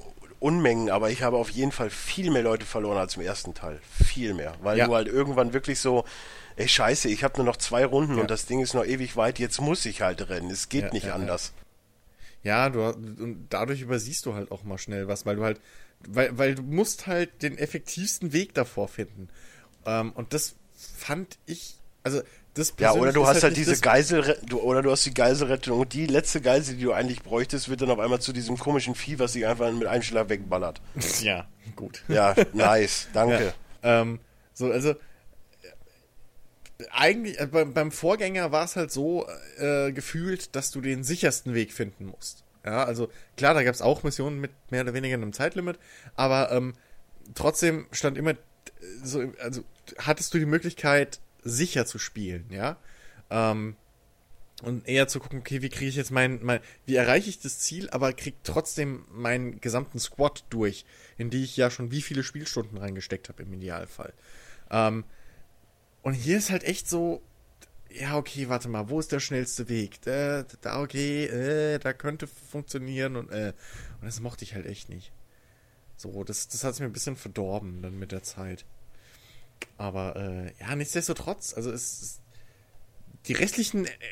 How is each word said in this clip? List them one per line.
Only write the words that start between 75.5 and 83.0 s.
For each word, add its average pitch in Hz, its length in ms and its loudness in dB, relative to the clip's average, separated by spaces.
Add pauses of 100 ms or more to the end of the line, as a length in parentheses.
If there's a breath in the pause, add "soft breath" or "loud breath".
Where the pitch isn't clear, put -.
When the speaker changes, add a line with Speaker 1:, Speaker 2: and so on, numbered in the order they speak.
Speaker 2:
So, 98 260 -10
das, - 240 -8
das - 160 -8
hat's 131 160 -4
mir 139 60 -6
ein 110 80 -8
bisschen 131 240 -6
verdorben 95 640 -8
dann 95 180 -10
mit 95 140 -10
der 95 100 -10
Zeit. 92 420 -12 (1120 soft breath)
Aber, 95 380 -6
äh, 92 440 -8
ja, 123 160 -8
nichtsdestotrotz, 165 800 -6
also 120 180 -6
es, - 300 -10
es, - 180 -14 (1080 soft breath)